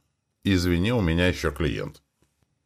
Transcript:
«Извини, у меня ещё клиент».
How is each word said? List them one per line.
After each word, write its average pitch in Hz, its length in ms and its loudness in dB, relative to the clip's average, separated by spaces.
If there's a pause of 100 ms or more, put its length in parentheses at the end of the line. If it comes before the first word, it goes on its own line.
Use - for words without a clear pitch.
(420)
«Извини, 90 500 2
у 123 80 0
меня 85 280 2
ещё 85 240 -2
клиент». 62 500 -6 (640)